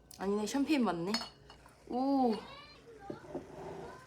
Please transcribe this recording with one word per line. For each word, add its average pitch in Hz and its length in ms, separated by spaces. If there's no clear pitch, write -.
아니네, 202 300
샴페인 277 360
맞네. 175 280
오! 262 440